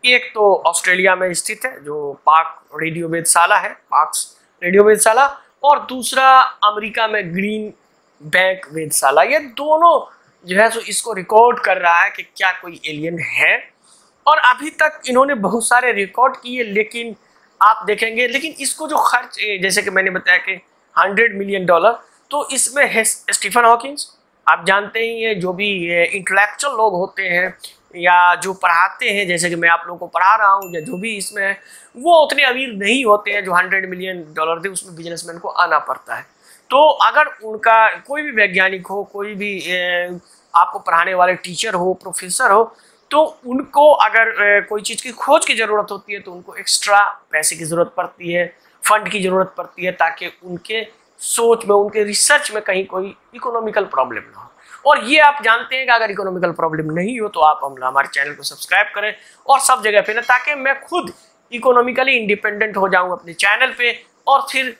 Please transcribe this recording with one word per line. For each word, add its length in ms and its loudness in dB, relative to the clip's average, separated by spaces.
एक 300 0
तो 320 4
ऑस्ट्रेलिया 500 2
में 180 -2
स्थित 300 -8
है 200 -10
जो 280 -8
पाक 520 0
रेडियो 320 -6
वेधशाला 480 2
है, 120 -2
पाक्स 680 -4
रेडियो 220 4
वेधशाला, 540 2
और 160 4
दूसरा 640 4
अमेरिका 680 -2
में 260 -4
ग्रीन 380 -6
बैंक 500 -2
वेधशाला। 500 0
ये 160 0
दोनों 760 0
जो 120 0
है 100 4
सो 100 -6
इसको 320 -8
record 460 4
कर 180 0
रहा 260 4
है 80 0
कि 120 -16
क्या 300 -4
कोई 340 -14
alien 320 -8
है। 520 -2
और 120 4
अभी 320 2
तक 360 -2
इन्होंने 280 2
बहुत 340 -4
सारे 240 2
record 440 0
किए, 260 -8
लेकिन 540 -6
आप 240 4
देखेंगे, 400 -2
लेकिन 340 -6
इसको 280 -8
जो 80 -2
खर्च, 440 -2
ए, 220 -6
जैसे 200 0
कि 80 -4
मैंने 200 0
बताया 280 0
कि 140 -6
hundred 400 0
million 280 -4
dollar, 320 2
तो 220 -4
इसमें 380 0
है 140 0
स्टीफन 600 0
हॉकिंस, 540 0
आप 180 2
जानते 340 0
ही 220 -6
हैं, 180 -2
जो 120 -4
भी, 380 -4
ए, 140 2
intellectual 720 -2
लोग 180 2
होते 280 -6
हैं 360 -4
या 380 4
जो 200 -6
पढ़ाते 560 0
हैं, 180 -2
जैसे 200 -2
कि 80 -4
मैं 120 2
आप 180 2
लोगों 120 -12
को 80 -10
पढ़ा 280 4
रहा 140 2
हूँ 260 0
या 60 -6
जो 160 -10
भी 200 -6
इसमें 260 -8
है, 180 -4
वो 300 4
उतने 160 0
अमीर 300 -2
नहीं 320 -2
होते 260 2
हैं 140 -4
जो 100 -4
hundred 360 0
million 460 -10
dollar 240 -2
दे 80 -6
उसमें 280 -12
businessman 420 -12
को 100 -10
आना 300 0
पड़ता 360 -8
है। 80 -12
तो 180 6
अगर 380 2
उनका 720 2
कोई 260 -8
भी 80 -8
वैज्ञानिक 560 0
हो, 180 -8
कोई 300 -10
भी, 320 -8
ए, 520 -4
आपको 220 2
पढ़ाने 360 0
वाले 200 2
teacher 400 -8
हो, 200 0
professor 560 -4
हो, 260 2
तो 360 0
उनको 460 4
अगर, 540 2
ए, 140 4
कोई 220 -6
चीज़ 200 -8
की 80 -12
खोज 340 0
की 100 0
ज़रूरत 360 -2
होती 220 -14
है 80 -12
तो 120 -20
उनको 220 -20
extra 500 2
पैसे 240 -2
की 80 -10
ज़रूरत 320 -2
पड़ती 360 -8
है, 240 -2
fund 200 2
की 140 -4
ज़रूरत 340 -2
पड़ती 280 -12
है, 80 -2
ताकि 400 -4
उनके 540 -10
सोच 460 0
में, 100 2
उनके 280 2
research 480 0
में 100 -6
कहीं 240 -2
कोई 300 -8
economical 500 -4
problem 340 -4
ना 220 -20
हो। 40 -20
और 180 2
ये 140 2
आप 240 4
जानते 340 -2
हैं 100 -4
कि 60 2
अगर 180 2
economical 400 -4
problem 420 -4
नहीं 280 -4
हो 80 -4
तो 120 -4
आप 240 4
हम, 200 -10
हमारे 240 0
channel 260 -6
को 80 -20
subscribe 520 -2
करें 200 -6
और 140 4
सब 240 2
जगह 160 4
पे 140 -4
ना, 60 -2
ताकि 340 0
मैं 260 -2
खुद 320 -6
economically 600 2
independent 640 -2
हो 120 0
जाऊँ 240 0
अपने 200 -12
channel 460 0
पे, 260 -4
और 260 2
फिर 280 -6